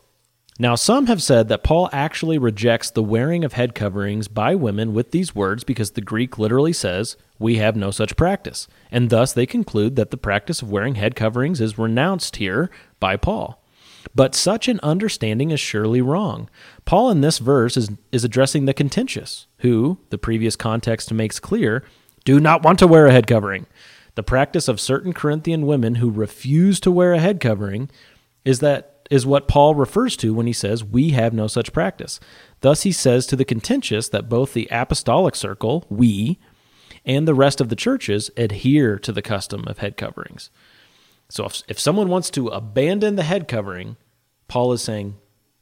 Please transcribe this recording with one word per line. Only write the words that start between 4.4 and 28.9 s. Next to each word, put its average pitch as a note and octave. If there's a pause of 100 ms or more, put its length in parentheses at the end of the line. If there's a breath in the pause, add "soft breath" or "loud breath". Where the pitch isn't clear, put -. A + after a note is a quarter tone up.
women A2+
with A#2
these F3
words G2+
because A2
the A2+
Greek A2
literally C3
says, G2 (240 soft breath)
'We A2+
have A2
no G2
such G#2+
practice,' - (240 soft breath)
and A#2+
thus A#2+
they B2
conclude C3
that G#2+
the -
practice G#2
of A2
wearing A2
head A2
coverings B2
is A2
renounced B2+
here A2 (300 loud breath)
by F#2+
Paul. F#3+ (560 loud breath)
But C3
such A3
an A#3+
understanding D3+
is D3
surely A2
wrong. C3+ (340 loud breath)
Paul A3+
in E3+
this D3+
verse B2
is, A2 (220)
is B2
addressing C3+
the C3+
contentious, - (120)
who, B2 (120)
the A2+
previous A2+
context A2+
makes A2
clear, C#3 (400 soft breath)
do C#3
not D#3+
want F3
to F#3
wear D#3+
a C3
head A#2+
covering. G2+ (500 loud breath)
The A2
practice C#3+
of A2+
certain E3
Corinthian D#3
women B2
who A#2
refuse C#3+
to F#3
wear F3+
a E3
head E3+
covering G#2 (540 soft breath)
is C3
that, -